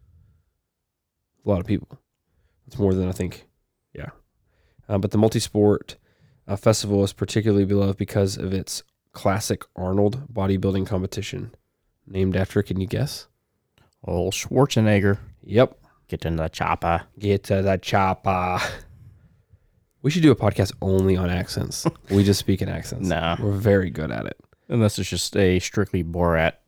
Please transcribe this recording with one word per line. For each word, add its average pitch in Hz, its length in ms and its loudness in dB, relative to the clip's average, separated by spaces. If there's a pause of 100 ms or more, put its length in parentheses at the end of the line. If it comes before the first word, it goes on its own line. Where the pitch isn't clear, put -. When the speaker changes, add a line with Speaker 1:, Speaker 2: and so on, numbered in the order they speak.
(1500)
Speaker 1:
A 113 40 0
lot 98 120 0
of - 40 -8
people. - 340 -4 (680)
That's - 140 -10
more 98 140 4
than 92 140 0
I 90 40 -2
think. 90 340 -8 (480)
Yeah. - 160 -14 (800)
Um, 104 100 0
but 98 120 -2
the 107 60 0
multi-sport, 107 760 2 (520)
uh, 98 80 -4
festival 101 480 2
is 95 100 0
particularly 101 520 0
beloved 98 320 2
because 98 400 -2
of 92 160 -6
its - 300 -6 (300)
classic 101 500 -2 (120)
Arnold 101 580 0
bodybuilding 98 540 0
competition. 95 680 -8 (500)
Named 95 300 -2
after, 95 260 0
can 95 200 -4
you 95 60 -4
guess? - 400 -6 (760)
Speaker 2:
Old 87 300 -2
Schwarzenegger. 107 840 2 (240)
Speaker 1:
Yep. 117 360 2 (280)
Speaker 2:
Get - 180 -8
in 82 100 -2
the 80 140 -2
chopper. 85 540 -2 (140)
Speaker 1:
Get 101 280 0
to 98 160 0
the 98 160 0
chopper. 92 800 0 (1400)
We 147 100 0
should 170 100 0
do 151 100 8
a 113 40 4
podcast 101 380 0 (100)
only 95 340 4
on 90 140 0
accents. - 560 -4 (100)
Speaker 2:
<laughs> - 140 -18
Speaker 1:
We 98 120 6
just 98 160 4
speak 98 220 -2
in 95 80 -4
accents. 92 400 -6
Speaker 2:
Nah. 82 300 0
Speaker 1:
We're 104 140 -2
very 98 360 2
good 73 220 -6
at 57 160 -6
it. - 100 -10 (320)
Speaker 2:
Unless 110 300 2
it's 95 100 -6
just - 260 -6
a 92 240 4
strictly 95 440 -2
Borat 85 500 2 (140)